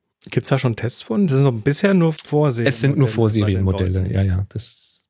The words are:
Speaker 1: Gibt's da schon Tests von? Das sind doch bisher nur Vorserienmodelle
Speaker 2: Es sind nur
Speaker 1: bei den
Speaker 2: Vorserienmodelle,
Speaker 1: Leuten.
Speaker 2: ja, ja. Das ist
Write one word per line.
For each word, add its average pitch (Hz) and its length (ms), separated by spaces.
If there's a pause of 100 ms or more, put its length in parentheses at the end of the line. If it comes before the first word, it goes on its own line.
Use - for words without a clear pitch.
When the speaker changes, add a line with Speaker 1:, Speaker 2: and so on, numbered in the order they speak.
(320)
Speaker 1:
Gibt's - 180
da 139 80
schon 123 180
Tests - 280
von? 208 240
Das 135 100
sind 139 80
doch 135 60
bisher 139 420
nur 165 200
Vorserienmodelle 143 560
Speaker 2:
Es 135 120
sind 139 160
nur 139 100
Speaker 1:
bei 110 40
den 110 40
Speaker 2:
Vorserienmodelle, 95 840
Speaker 1:
Leuten. 92 120
Speaker 2:
ja, 98 100
ja. 95 260
Das - 140
ist - 460